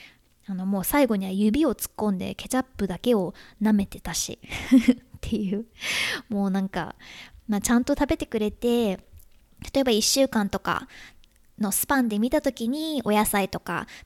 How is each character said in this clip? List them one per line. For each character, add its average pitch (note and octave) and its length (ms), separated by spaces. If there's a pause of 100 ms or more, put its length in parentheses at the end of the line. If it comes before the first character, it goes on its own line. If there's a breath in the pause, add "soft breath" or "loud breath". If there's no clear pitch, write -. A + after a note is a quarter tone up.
(480 loud breath)
あ F#3+ 80
の、 F#3 100
も G3 140
う F3+ 40
最 C#4+ 220
後 A3+ 100
に F#3+ 120
は F#3+ 40
指 G#3+ 360
を G#3 80
突 - 140
っ - 60
込 G#3+ 180
ん F#3 40
で F#3+ 160
ケ - 160
チ B3+ 80
ャ C4 60
ッ - 20 (100)
プ G3 120
だ F3+ 100
け B3 160
を F#3 220 (260 loud breath)
舐 G#3+ 100
め G3+ 140
て - 140
た - 160
し、 - 260
<laughs> - 320
っ - 480
て - 140
い G3+ 200
う。 A3+ 120 (600 loud breath)
も G3+ 200
う - 20
な F#3+ 120
ん F#3+ 80
か、 - 260 (520 loud breath)
ま G#3 100
あ、 G3+ 40
ち - 80
ゃ A#3+ 80
ん B3 60
と C#4+ 100
食 C#4+ 140
べ - 100
て G3+ 80
く A3 140
れ G#3+ 100
て、 A#3 480 (760)
例 C#4 100
え - 20
ば B3+ 80
一 G#3+ 100
週 C4+ 260
間 G#3 220
と G3 100
か - 280 (720 loud breath)
の G#3 120
ス - 140
パ C#4 160
ン A#3 80
で G#3 80
見 A#3 140
た D4+ 100
時 A#3 260
に、 D4+ 380
お G#3 60
野 G#3 140
菜 G3+ 220
と F3 120
か、 - 260 (200 loud breath)